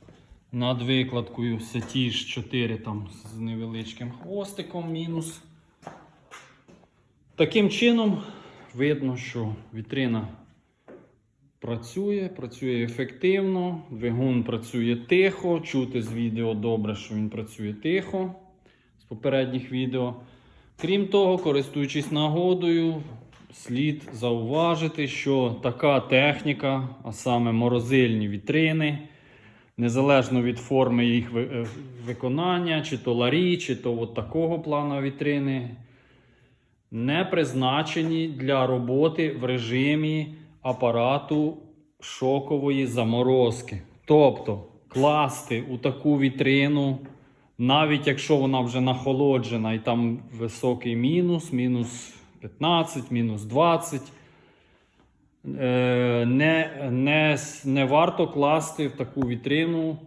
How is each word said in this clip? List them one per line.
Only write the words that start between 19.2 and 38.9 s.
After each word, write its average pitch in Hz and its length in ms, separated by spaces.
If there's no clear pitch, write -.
відео. 127 420
Крім 190 260
того, 185 300
користуючись 143 760
нагодою, 165 840
слід 139 600
зауважити, 143 960
що 131 560
така 131 360
техніка, 135 920
а 117 80
саме 120 400
морозильні 120 760
вітрини, 151 720
незалежно 127 640
від 120 160
форми 120 480
їх 120 260
ви-, 117 120
е, 127 220
виконання, 156 760
чи 143 160
то 120 160
ларі, 151 440
чи 131 180
то 117 240
от 110 140
такого 165 460
плану 147 420
вітрини, 139 680
не 135 340
призначені 160 1000
для 131 400
роботи 135 720